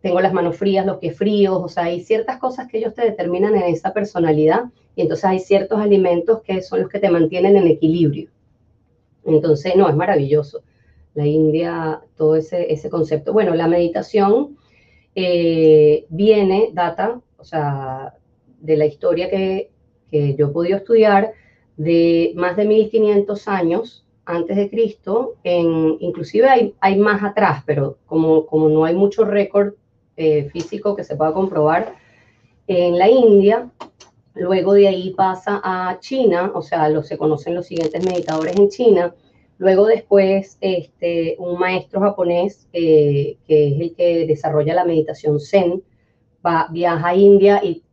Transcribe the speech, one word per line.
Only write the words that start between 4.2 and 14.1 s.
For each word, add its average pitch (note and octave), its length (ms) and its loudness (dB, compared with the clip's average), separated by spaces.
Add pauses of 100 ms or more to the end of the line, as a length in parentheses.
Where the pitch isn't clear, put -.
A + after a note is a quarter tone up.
y - 60 -4
entonces E3 240 -2
hay F#3+ 140 2
ciertos G3 400 0
alimentos G3 640 2
que F#3 200 -6
son F#3 200 -6
los F#3+ 80 -6
que G3+ 100 -8
te G3 100 0
mantienen F3 480 2
en F3+ 100 4
equilibrio. D#3+ 600 0 (960)
Entonces, D#3 500 -2
no, F#3+ 140 4
es C#3+ 60 0
maravilloso. D3+ 680 -2 (520)
La D3 120 -4
India, D#3+ 760 -2 (140)
todo D#3 200 2
ese, D#3+ 360 -4
ese D3+ 180 -6
concepto. D#3 440 -4
Bueno, F#3 220 2
la E3 120 0
meditación, G3+ 920 0 (580)